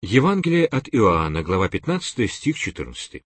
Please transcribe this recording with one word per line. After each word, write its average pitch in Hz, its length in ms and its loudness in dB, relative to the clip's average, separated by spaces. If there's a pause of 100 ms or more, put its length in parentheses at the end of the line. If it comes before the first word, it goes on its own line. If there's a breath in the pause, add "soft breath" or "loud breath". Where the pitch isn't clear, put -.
Евангелие 170 640 2
от 131 280 -2
Иоанна, 82 500 2
глава 92 260 0
пятнадцатая, 101 580 -4
стих - 300 -4
четырнадцатый. - 680 -10